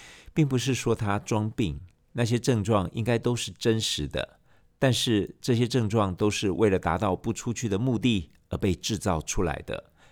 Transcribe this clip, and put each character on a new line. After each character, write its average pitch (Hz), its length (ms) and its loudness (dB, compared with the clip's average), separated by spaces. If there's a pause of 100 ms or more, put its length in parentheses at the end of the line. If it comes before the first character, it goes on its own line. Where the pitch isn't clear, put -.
(340)
并 156 120 4
不 131 120 0
是 123 160 0
说 117 200 0
他 104 240 0
装 107 320 -2
病， 80 300 -2 (320)
那 117 120 -2
些 117 140 0
症 110 240 0
状 98 300 2
应 113 100 -4
该 117 140 0
都 120 200 0
是 - 160 -8
真 110 280 0
实 - 280 -4
的， - 320 -8 (400)
但 131 120 4
是 110 480 0
这 127 140 0
些 117 140 2
症 117 200 0
状 101 240 2
都 104 160 0
是 104 220 0
为 101 180 4
了 95 100 4
达 85 200 0
到 92 160 0
不 113 180 -4
出 - 200 -6
去 113 160 -6
的 98 100 0
目 120 180 0
的 104 340 0 (180)
而 - 100 -4
被 95 160 2
制 104 240 -4
造 87 220 0
出 - 240 -2
来 69 200 -4
的， - 280 -10 (180)